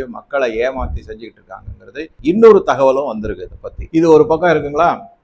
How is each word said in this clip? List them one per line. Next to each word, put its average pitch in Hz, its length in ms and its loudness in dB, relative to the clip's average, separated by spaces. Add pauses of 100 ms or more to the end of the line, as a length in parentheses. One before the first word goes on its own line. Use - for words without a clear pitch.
(160)
மக்களை 127 320 -4 (160)
ஏமாத்தி 127 420 -6
செஞ்சுக்கிட்டு 110 340 -18
இருக்காங்கங்கிறது 104 640 -18 (300)
இன்னொரு 214 280 6 (100)
தகவலும் 135 420 0
வந்திருக்கு 107 360 -8
இதை - 140 -20
பத்தி. - 240 -14 (120)
இது 165 80 2 (100)
ஒரு 151 160 4
பக்கம் 165 220 2
இருக்குங்களா? 147 360 0 (340)